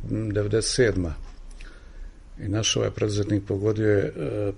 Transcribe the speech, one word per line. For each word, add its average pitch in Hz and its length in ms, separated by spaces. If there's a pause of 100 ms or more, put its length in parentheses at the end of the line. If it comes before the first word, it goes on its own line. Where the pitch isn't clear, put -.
(320)
devedeset 104 420
sedma. 90 400 (1300)
I 101 80
naš 107 280
ovaj 107 140
preduzetnik 104 580
pogodio 104 420
je, 101 140
e, 113 540